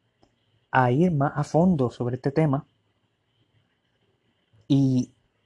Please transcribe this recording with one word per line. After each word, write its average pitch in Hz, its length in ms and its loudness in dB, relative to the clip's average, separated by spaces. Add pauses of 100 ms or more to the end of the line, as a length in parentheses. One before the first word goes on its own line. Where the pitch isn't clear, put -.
(680)
a 127 220 2
ir 170 200 2
más 143 240 -2
a 147 80 -4
fondo 156 460 0
sobre 123 280 -6
este 143 120 -4
tema. 151 380 -2 (2000)
Y 135 440 0 (340)